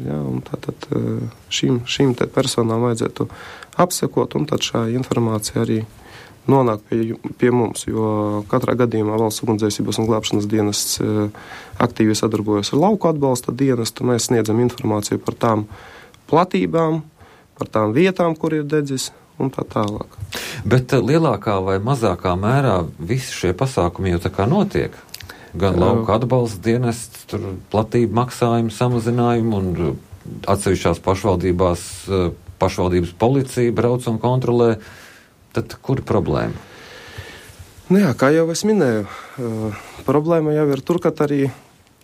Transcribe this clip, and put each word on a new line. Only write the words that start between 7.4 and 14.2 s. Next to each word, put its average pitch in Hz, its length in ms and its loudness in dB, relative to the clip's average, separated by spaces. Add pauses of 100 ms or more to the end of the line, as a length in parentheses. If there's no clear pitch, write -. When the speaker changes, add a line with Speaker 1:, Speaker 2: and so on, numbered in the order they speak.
Speaker 1:
mums, 120 360 0
jo 107 640 0
katrā - 260 0
gadījumā 110 440 2
Valsts 110 260 0
ugunsdzēsības 104 560 0
un 110 80 0
glābšanas 107 400 0
dienests, 104 520 0
eh, 107 280 0 (500)
aktīvi 113 380 2
sadarbojas 107 560 0
ar 139 80 2
lauku 185 280 2
atbalsta 139 440 0
dienestu. 123 520 0
Mēs 120 260 2